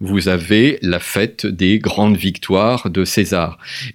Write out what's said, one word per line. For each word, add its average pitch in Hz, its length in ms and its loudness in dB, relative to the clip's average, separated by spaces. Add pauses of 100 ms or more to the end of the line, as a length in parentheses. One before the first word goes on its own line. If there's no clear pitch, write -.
vous 92 280 0
avez 104 540 2
la 87 160 0
fête - 480 -4
des 95 320 2
grandes 107 380 2
victoires 98 760 0
de 92 140 0
César. 90 540 -2 (360)